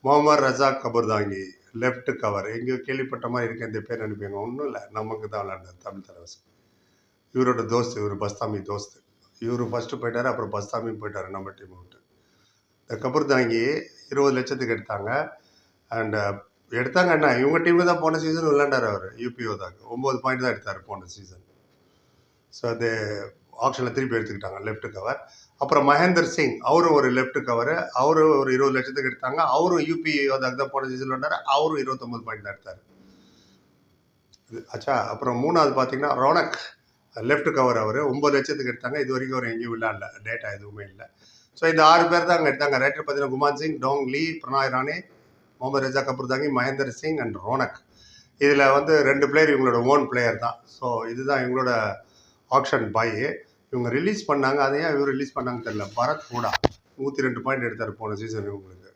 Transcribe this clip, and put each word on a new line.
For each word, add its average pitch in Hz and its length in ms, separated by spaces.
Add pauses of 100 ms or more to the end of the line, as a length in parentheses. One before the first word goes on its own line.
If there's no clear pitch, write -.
முகமது 147 420
ரஜாக் 131 380
கபூர்தாங்கி 107 600 (400)
லெஃப்ட் 127 260 (140)
கவர், 101 300
எங்கேயோ 123 240 (100)
கேள்விப்பட்ட 127 420
மாதிரி 120 200
இருக்கு 113 200
இந்த 107 120
பேர் 110 240
நினைப்பீங்க. 101 400
ஒண்ணும் 135 240
இல்ல, 104 120 (160)
நமக்கு 110 320
தான் 104 160
விளையாண்டாரு 92 380
தமிழ் 98 240
தலைவாசன். 87 380 (880)
இவரோட 123 380
தோஸ்து, 120 280
இவரு 101 220
பஸ்தாமி 104 380 (100)
தோஸ்து. - 260 (440)
இவரு 120 280
ஃபர்ஸ்ட் 120 320
போயிட்டாரு, 120 300
அப்புறம் 107 240
பஸ்தாமி 113 360 (100)
போயிட்டாரு 101 280
நம்ம 98 280
டீம் 92 200
விட்டு. 90 220 (840)
இந்த 113 220
கபூர்தாங்கி 131 600 (460)
இருபது 139 280
லட்சத்துக்கு 127 380
எடுத்தாங்க. 104 360 (800)
And, 113 240
uh, 101 180 (400)
எடுத்தாங்க 127 340
அண்ணா. 151 240
இவங்க 139 280
டீமுக்கு 170 260
தான் 175 140
போன 160 180
சீசன் 160 260
விளையாண்டாரு 139 440
அவரு, 95 280
யூ 117 200
பி 117 120
யோதாக்கு. 95 340
ஒன்பது 123 400
பாயிண்ட் 127 220
தான் 123 100
எடுத்தாரு 95 320
போன 98 200
சீசன். 92 380 (1040)
So, 117 220
அது 113 180 (720)
ஆக்ஷன்ல 127 300
திருப்பி 123 240
எடுத்துக்கிட்டாங்க 101 460
லெஃப்ட் 90 300
கவர். 98 280 (380)
அப்புறம் 139 320
மகேந்தர் 170 460
சிங், 131 240
அவரும் 160 340
ஒரு 131 160
லெஃப்ட் 127 340
கவர். 123 460
அவரும் 156 480
ஒரு 131 160
இருபது 131 200
லட்சத்துக்கு 131 380
எடுத்தாங்க. 131 240
அவரும் 165 440
யூ 151 240
பி 143 260
யோதாக்கு 131 260
தான் 135 160
போன 135 160
சீசன் 131 220
விளையாண்டாரு. 131 360
அவரும் 151 320
இருபத்தொன்பது 127 460
பாயிண்ட் 107 220
தான் 101 100
எடுத்தாரு. 92 260 (1700)
இது 110 180
ஆச்சா. 117 400
அப்புறம் 117 360
மூணாவது 151 360
பார்த்தீங்கன்னா, 131 380
ரோனக், 156 400 (580)
லெஃப்ட் 143 380
கவர் 127 240
அவரு. 113 320
ஒன்பது 143 260
லட்சத்துக்கு 135 380
எடுத்தாங்க. 131 260
இது 131 120
வரைக்கும் 131 280
அவர் 120 120
எங்கேயும் 117 220
விளையாடல. 107 320 (180)
டேட்டா 110 300
எதுவுமே 104 320
இல்ல. 98 240 (440)
So, 165 160
இந்த 160 160
ஆறு 170 220
பேர் 170 180
தான் 175 120
அங்க 156 120
எடுத்தாங்க. 139 320
ரைட்டர் 143 240
பார்த்தீங்கன்னா, 139 280
குமான் 143 200
சிங், 143 260
டோங் 135 300
லீ, 143 200
பிரணாய் 135 460
ராணே, 151 260 (560)
முகமது 135 300
ரெஜா 135 140
கபூர்தாங்கி, 131 540
மகேந்தர் 135 320
சிங் 151 320
and 113 160
ரோனக். 113 400 (640)
இதுல 139 320
வந்து 147 320
ரெண்டு 139 260
பிளேயர் 156 200
இவங்களோட 131 360
ஓன் 139 220
பிளேயர் 120 300
தான். 101 280
So, 117 420
இதுதான் 131 360
இவங்களோட 123 520 (560)
ஆக்ஷன் 127 400
பாய். 113 460 (340)
இவங்க 120 180
ரிலீஸ் 175 420
பண்ணாங்க. 139 240
அதை 143 260
ஏன் 156 140
இவர் 139 120
ரிலீஸ் 135 320
பண்ணாங்கன்னு 123 280
தெரியல. 104 180 (120)
பரத் 139 340
ஹூடா 117 200 (460)
நூத்தி 139 240
ரெண்டு 120 200
பாயிண்ட் 127 240
எடுத்தாரு 110 260
போன 107 240
சீசன் 107 340
இவங்களுக்கு. 95 460